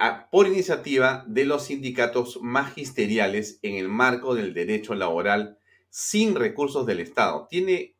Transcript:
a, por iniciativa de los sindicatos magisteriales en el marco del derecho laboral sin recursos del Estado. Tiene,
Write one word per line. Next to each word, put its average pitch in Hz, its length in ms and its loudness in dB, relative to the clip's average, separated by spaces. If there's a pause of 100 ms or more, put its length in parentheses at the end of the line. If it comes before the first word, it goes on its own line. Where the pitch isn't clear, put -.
a, - 280 0
por 196 160 6
iniciativa 147 800 2
de 113 200 0
los 143 220 0
sindicatos 127 760 -2
magisteriales 113 1200 -2
en 101 140 -6
el 95 120 -4
marco 123 480 2
del 101 180 -4
derecho 104 400 -2
laboral 98 640 0 (320)
sin 214 460 0
recursos 135 500 0
del 95 140 0
Estado. 85 500 -2
Tiene, 180 500 -2